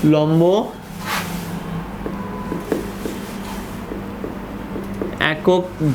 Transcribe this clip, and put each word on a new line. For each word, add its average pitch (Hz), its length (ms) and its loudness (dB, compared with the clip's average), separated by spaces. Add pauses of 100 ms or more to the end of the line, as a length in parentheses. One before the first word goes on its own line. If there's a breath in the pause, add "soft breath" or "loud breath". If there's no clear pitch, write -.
(140)
লম্ব 160 280 6 (4000)
একক 180 300 4 (300)